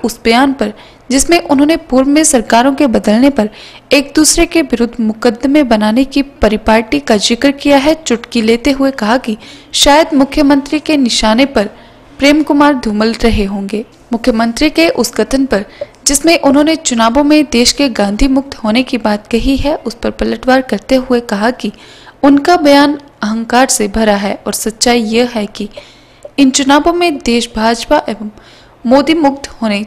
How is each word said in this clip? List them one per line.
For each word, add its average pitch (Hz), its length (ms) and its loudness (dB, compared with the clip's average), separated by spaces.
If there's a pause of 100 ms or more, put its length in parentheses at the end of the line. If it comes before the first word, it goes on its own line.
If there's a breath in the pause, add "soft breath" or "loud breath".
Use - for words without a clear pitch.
उस 220 200 -6
बयान 247 280 2
पर, 214 200 -4 (380 loud breath)
जिसमें 277 300 2
उन्होंने 294 420 0
पूर्व 262 260 0
में 294 160 2
सरकारों 254 500 2
के 285 140 0
बदलने 220 420 2
पर 214 180 -2 (440 loud breath)
एक 285 240 0
दूसरे 311 300 2
के 330 160 0
विरुद्ध 233 380 -2
मुकदमे 240 640 0
बनाने 220 420 0
की 277 160 -2
परिपाटी 226 800 0
का 233 180 0
जिक्र 240 340 0
किया 285 260 0
है, 294 180 2
चुटकी 233 460 -4
लेते 233 300 0
हुए 269 200 0
कहा 226 260 -2
कि 240 180 -6 (380 loud breath)
शायद 320 400 4
मुख्यमंत्री 285 680 0
के 302 180 -2
निशाने 220 480 0
पर 208 240 -2 (480 loud breath)
प्रेम 294 240 2
कुमार 294 340 2
धूमल 220 380 -2
रहे 214 300 0
होंगे। 202 400 -6 (280)
मुख्यमंत्री 233 580 0
के 320 200 2
उस - 220 -2
कथन 269 340 -2
पर, 208 180 -2 (420 loud breath)
जिसमें 320 340 0
उन्होंने 294 360 2
चुनावों 240 480 0
में 302 280 4
देश 240 200 2
के 285 180 0
गांधी 208 380 0
मुक्त 269 280 -2
होने 220 260 -2
की 254 160 -4
बात 208 280 -4
कही 254 300 -2
है, 277 200 -2
उस 226 180 -10
पर - 180 -6
पलटवार 226 500 -2
करते 254 340 -4
हुए 254 260 0
कहा 220 300 -2
कि 214 200 -8 (500 loud breath)
उनका 285 360 4
बयान 294 400 4 (240)
अहंकार 226 460 0
से 214 220 -2
भरा 214 260 0
है 196 200 -4
और - 180 -10
सच्चाई 240 480 -2
यह 226 320 -2
है 208 140 -4
कि 208 200 -12 (680 loud breath)
इन 269 120 4
चुनावों 285 420 0
में 339 280 -2
देश 233 360 -2
भाजपा 226 520 -2
एवं 214 220 -10 (540 loud breath)
मोदी 269 320 2
मुक्त 277 360 -2
होने 208 340 -4